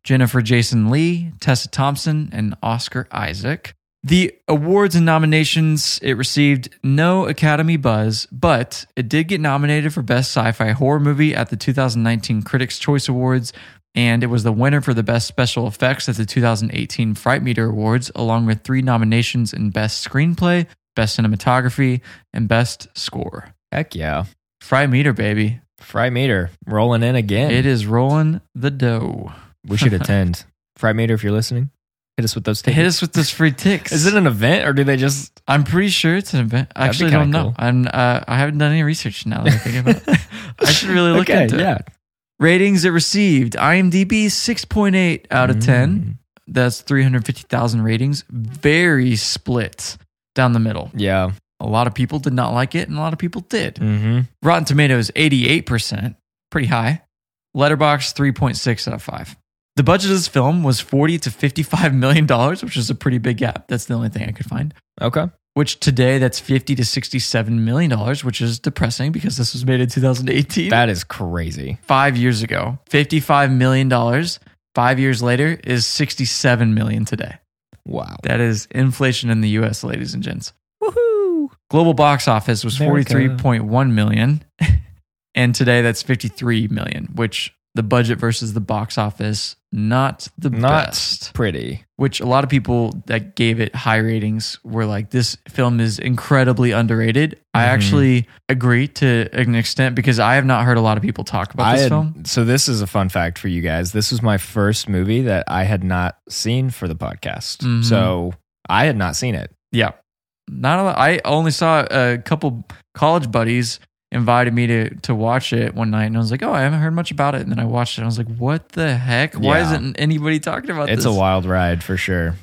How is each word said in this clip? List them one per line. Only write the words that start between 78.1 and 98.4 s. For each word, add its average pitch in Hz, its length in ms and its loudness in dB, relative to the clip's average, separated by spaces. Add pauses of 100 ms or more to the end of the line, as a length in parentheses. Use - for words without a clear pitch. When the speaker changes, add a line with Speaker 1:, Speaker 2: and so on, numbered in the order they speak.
Speaker 1:
That - 180 0
is 113 300 0
inflation 127 580 0
in 113 120 2
the 107 80 2
U 110 140 0
S, 107 200 -4
ladies 117 300 -8
and - 100 -6
gents. - 300 -10 (280)
Speaker 2:
Woohoo! 403 680 0 (200)
Speaker 1:
Global 165 240 4
box 143 340 2
office 110 360 0
was 120 160 -4
Speaker 2:
America. 143 340 2
Speaker 1:
forty-three 131 240 2
point 120 280 0
one 123 280 2
million, 110 500 2 (160)
<laughs> - 760 -2
and 123 180 4
today 120 280 4
that's 117 200 0
fifty-three 113 680 -2
million, - 460 -6
which - 380 -4 (220)
the 113 80 -2
budget 120 360 2
versus 117 340 -2
the 113 80 -2
box 107 380 -4
office, 107 560 -6 (160)
not 113 560 -2 (100)
the 151 140 -2
Speaker 2:
Not 131 380 2
Speaker 1:
best. - 440 -8
Speaker 2:
pretty. 69 500 -4 (120)
Speaker 1:
Which 135 240 -2
a - 80 -6
lot 131 160 4
of 135 80 -4
people 120 560 0
that 110 280 -4
gave 113 240 2
it 113 140 -2
high 117 240 0
ratings 110 640 -2
were 113 220 -4
like, 101 240 -4
"This 123 280 -2 (120)
film 123 300 0
is 113 200 0
incredibly 127 720 2
underrated." 117 680 0 (140)
I 117 100 4
Speaker 2:
Mm-hmm. 123 100 4
Speaker 1:
actually 123 540 2 (220)